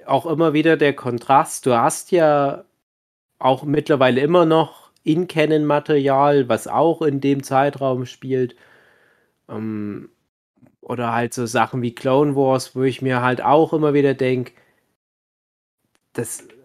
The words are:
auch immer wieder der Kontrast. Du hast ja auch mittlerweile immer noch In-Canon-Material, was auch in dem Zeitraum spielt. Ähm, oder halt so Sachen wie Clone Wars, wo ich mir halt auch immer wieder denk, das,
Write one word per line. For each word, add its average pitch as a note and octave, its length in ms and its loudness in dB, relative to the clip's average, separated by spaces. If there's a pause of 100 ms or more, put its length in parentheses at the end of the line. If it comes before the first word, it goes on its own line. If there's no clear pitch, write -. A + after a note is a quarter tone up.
auch - 180 0
immer D#3+ 280 0
wieder D#3 240 2
der C#3+ 180 2
Kontrast. C3+ 720 0
Du B2 120 2
hast C#3 340 -2
ja D3 540 2 (760)
auch C3 240 0
mittlerweile C#3 580 2
immer E3+ 240 4
noch D#3+ 440 0 (140)
In-Canon-Material, D3 1500 0
was A2 180 -2
auch D#3+ 360 0
in C#3 180 -2
dem C#3 220 0
Zeitraum C3+ 640 -2
spielt. B2+ 500 -6 (920)
Ähm, G#2+ 600 -10 (720)
oder A#2+ 320 -6
halt A#2+ 200 -4
so B2 120 -6
Sachen A#2 360 -2
wie A#2+ 120 -4
Clone C#3 420 0
Wars, C3 400 0
wo B2+ 80 -2
ich C3 180 -2
mir C3 200 -2
halt B2 220 0
auch D3+ 300 2
immer D3+ 200 0
wieder C#3 220 2
denk, B2+ 380 -4 (1600)
das, - 340 -10 (180)